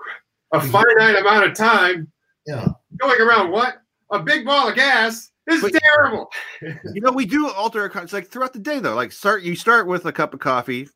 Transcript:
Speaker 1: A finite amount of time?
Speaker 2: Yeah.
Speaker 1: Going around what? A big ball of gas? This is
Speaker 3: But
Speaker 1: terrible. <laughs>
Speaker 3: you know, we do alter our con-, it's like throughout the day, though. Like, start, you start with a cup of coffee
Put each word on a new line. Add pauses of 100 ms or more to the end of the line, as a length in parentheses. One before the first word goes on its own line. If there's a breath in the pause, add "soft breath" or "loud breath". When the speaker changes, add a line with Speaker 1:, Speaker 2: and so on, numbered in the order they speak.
(540 loud breath)
Speaker 1:
A
finite
amount
of
time? (340)
Speaker 2:
Yeah. (300)
Speaker 1:
Going
around
what? (340)
A
big
ball
of
gas? (180)
This
is
Speaker 3:
But
Speaker 1:
terrible. (300 loud breath)
<laughs>
Speaker 3:
you
know,
we
do
alter
our
con-,
it's
like
throughout
the
day,
though.
Like,
start,
you
start
with
a
cup
of
coffee